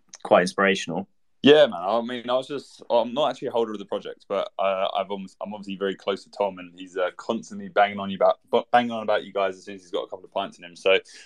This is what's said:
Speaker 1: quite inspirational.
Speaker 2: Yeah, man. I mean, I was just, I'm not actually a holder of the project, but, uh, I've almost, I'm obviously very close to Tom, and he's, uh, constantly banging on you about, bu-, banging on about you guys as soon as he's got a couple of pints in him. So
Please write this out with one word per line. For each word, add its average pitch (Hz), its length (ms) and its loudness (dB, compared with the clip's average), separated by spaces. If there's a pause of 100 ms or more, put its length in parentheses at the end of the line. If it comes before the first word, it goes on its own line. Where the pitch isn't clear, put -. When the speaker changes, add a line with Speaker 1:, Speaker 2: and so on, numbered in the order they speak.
(220)
Speaker 1:
quite 98 200 6
inspirational. 95 640 -2 (340)
Speaker 2:
Yeah, 147 240 10
man. 95 140 -2
I 101 200 0
mean, 120 280 -8
I 123 40 -2
was 131 160 -2
just, - 420 -14
I'm 117 240 2
not 143 160 0
actually 131 160 -8
a 120 60 -6
holder 117 180 0
of 104 80 -6
the 98 60 -12
project, - 440 -10
but, 98 300 -2
uh, 98 380 0
I've 98 160 -4
almost, 98 280 -12
I'm 101 140 -10
obviously 101 220 -12
very 95 180 -4
close 98 300 -6
to - 80 -20
Tom, 95 260 -4
and 90 180 -18
he's, 92 200 -16
uh, 90 200 0
constantly 104 520 -8
banging 101 320 0
on 98 100 -6
you 95 60 -6
about, 92 240 2 (100)
bu-, 117 220 2
banging 120 180 2
on 113 140 -6
about 107 180 0
you 95 100 -16
guys 95 240 -2
as 92 60 -20
soon 101 140 -14
as 92 60 -20
he's 87 100 -20
got 95 100 -4
a - 60 -10
couple 95 160 -14
of - 80 -20
pints 98 260 -8
in 87 60 -20
him. 87 100 -18
So 95 240 4 (280)